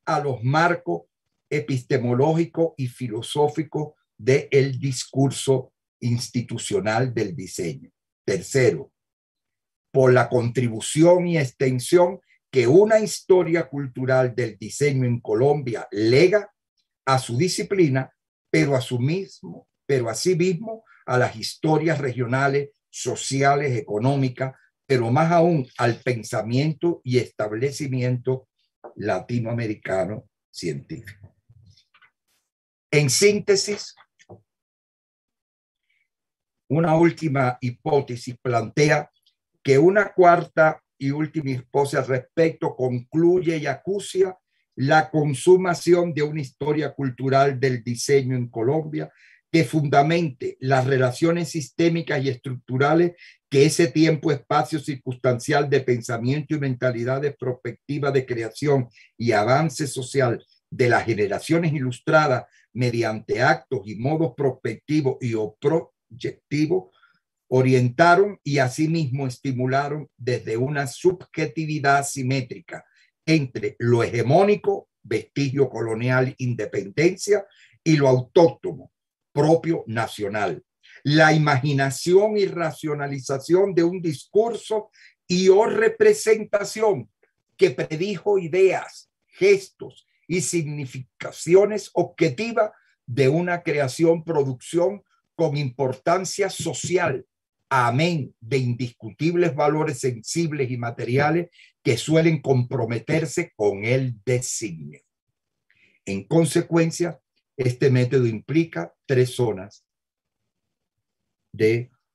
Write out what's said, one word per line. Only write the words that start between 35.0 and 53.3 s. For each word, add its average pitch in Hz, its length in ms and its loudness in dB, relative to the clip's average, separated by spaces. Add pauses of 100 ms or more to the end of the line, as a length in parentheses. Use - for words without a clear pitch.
una 165 260 2
última 143 640 0
hipótesis 123 800 -4
plantea 147 680 0 (540)
que 135 160 4
una 196 340 4
cuarta 165 720 4 (140)
y 139 140 -4
última 151 400 -4
hipótesis 139 480 -2
al 120 80 -2
respecto 156 680 -2
concluye 156 800 0
y 143 80 -6
acucia 185 720 -4 (380)
la 156 340 2
consumación 175 1040 2
de 147 100 -2
una 151 180 -4
historia 143 520 -4
cultural 135 640 0
del 127 240 0
diseño 127 520 0
en 120 140 -4
Colombia 151 640 -4 (400)
que 165 120 4
fundamente 151 960 0
las 131 260 0
relaciones 147 640 0
sistémicas 165 720 -2
y 135 60 -2
estructurales 139 840 0 (360)